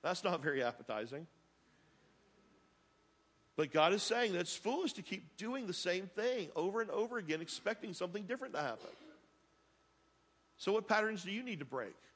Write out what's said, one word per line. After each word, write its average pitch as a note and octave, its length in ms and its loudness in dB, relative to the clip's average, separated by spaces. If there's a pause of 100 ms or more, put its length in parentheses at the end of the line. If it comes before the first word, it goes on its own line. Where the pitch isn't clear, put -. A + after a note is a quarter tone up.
That's F3 240 0
not F3 160 2
very C#3 200 2
appetizing. A#2+ 640 -2 (2250)
But D#3 160 0
God D#3+ 220 8
is G3+ 100 2
saying A3+ 300 2
that F3 60 2
it's E3+ 160 -2
foolish D4 380 0
to E3+ 100 -10
keep F#3+ 340 -8
doing A#3+ 300 -4
the F3 60 -2
same F#3 340 0
thing G#3+ 480 0
over G3 260 2
and G#3+ 80 -4
over G#3 300 0
again, D#3 200 0
expecting G3 540 -4
something F3+ 300 -4
different B3 320 -4
to D3 60 0
happen. A#2+ 280 -2 (1700)
So - 140 0
what G#3+ 160 2
patterns G#3+ 360 4
do F#3 80 -6
you A3+ 120 -4
need A3 160 -6
to C#3 60 -6
break? A#2 280 -4 (220)